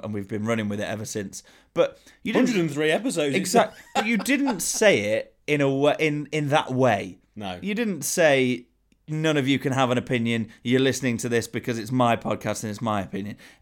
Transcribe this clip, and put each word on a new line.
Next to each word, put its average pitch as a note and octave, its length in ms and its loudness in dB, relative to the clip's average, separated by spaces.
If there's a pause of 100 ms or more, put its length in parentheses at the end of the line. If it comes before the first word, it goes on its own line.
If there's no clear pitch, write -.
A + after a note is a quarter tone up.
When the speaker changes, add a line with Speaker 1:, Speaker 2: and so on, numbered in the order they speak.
Speaker 1:
and G#2+ 80 -6
we've G2+ 160 -6
been G#2+ 160 -4
running A2 240 -2
with G#2 120 -4
it G#2 40 -2
ever G#2+ 220 -6
since. G2+ 360 -8 (320)
But - 240 0 (240)
you G3+ 100 -4
didn't A#3 160 4
Speaker 2:
Hundred G#3+ 140 2
and D#3+ 80 0
three D3+ 200 0
episodes. E3+ 460 0
Speaker 1:
Exact-, F#3 400 2 (180)
but A#3 120 0
you A#3 100 2
didn't C4 440 0
say F#3+ 400 4 (160)
it - 180 -6 (120)
in D3 140 2
a C#3 80 4
wa-, C#3 300 2
in, D3 340 -2
in D3+ 160 -2
that C#3+ 240 0
way. G#2+ 460 0 (160)
Speaker 2:
No. F#2+ 260 -8
Speaker 1:
You G3+ 140 -4
didn't G3+ 260 -4
say, C3+ 640 2 (440)
"None D#3 280 0
of C3+ 100 0
you C#3 120 2
can C3+ 160 -2
have B2+ 160 2
an B2 80 2
opinion. A#2 500 -2 (140)
You're B2 180 2
listening B2+ 380 0
to B2 100 -4
this A#2 180 0
because A#2+ 320 -4
it's A2 140 -6
my A#2+ 240 4
podcast G#2+ 460 -4
and G#2+ 80 -6
it's G#2 100 -8
my G#2+ 220 -2
opinion." G2 340 -8 (260)